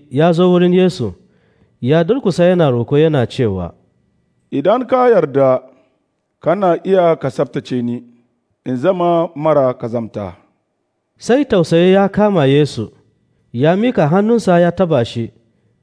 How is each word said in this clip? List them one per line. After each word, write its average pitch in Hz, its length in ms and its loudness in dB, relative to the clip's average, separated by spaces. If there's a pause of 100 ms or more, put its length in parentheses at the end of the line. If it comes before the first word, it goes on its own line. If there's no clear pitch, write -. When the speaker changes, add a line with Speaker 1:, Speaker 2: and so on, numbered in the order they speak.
(120)
Speaker 1:
ya 156 200 2
zo 180 200 2
wurin 180 220 2
Yesu, 165 400 0 (680)
ya 151 220 0
durkusa 190 420 -2
yana 175 240 2
roko 120 280 -2
yana 151 300 2
cewa, 95 460 -4 (800)
Speaker 2:
"Idan 190 360 0
ka 254 220 2
yarda, 139 520 2 (760)
kana 175 440 0
iya 180 320 2
ka 139 160 -6
tsaftace 131 500 -6
ni, 120 220 -6 (640)
in 127 120 -4
zama 170 580 0
mara 147 380 0
kazamta." 107 640 -8 (840)
Speaker 1:
Sai 277 280 0
tausayi 175 480 2
ya 196 160 2
kama 196 360 0
Yesu, 135 460 0 (640)
ya 147 220 0
mika 208 320 0
hannunsa 196 520 2
ya 175 120 2
taba 160 340 0
shi, 113 260 -8 (520)